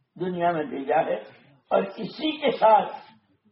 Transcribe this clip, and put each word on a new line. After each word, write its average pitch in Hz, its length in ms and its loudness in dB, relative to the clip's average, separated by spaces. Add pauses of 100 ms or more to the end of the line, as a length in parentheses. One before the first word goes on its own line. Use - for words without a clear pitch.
(200)
دنیا 175 300 0
میں 156 140 -2
بھیجا 139 320 -2
ہے، - 500 -2 (240)
اور 190 120 2
اسی 294 580 -6
کے 277 100 0
ساتھ - 420 4 (600)